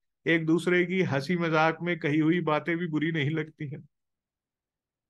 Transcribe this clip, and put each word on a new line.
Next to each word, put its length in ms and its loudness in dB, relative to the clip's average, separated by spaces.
एक 200 2
दूसरे 400 2
की 160 0
हंसी 340 0
मजाक 460 2
में 160 -4
कही 200 0
हुई 220 2
बातें 380 -2
भी 80 -4
बुरी 260 -2
नहीं 180 0
लगती 380 -8
हैं, 200 -14